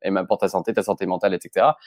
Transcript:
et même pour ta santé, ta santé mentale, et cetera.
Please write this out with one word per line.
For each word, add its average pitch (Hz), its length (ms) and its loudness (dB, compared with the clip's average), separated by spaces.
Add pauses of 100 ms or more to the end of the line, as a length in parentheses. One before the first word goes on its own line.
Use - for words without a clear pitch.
et 95 80 -4
même 95 180 -2
pour 104 120 2
ta 101 80 0
santé, 92 260 -2
ta 104 100 0
santé - 220 -2
mentale, 92 280 0
et 87 80 -4
cetera. 135 440 2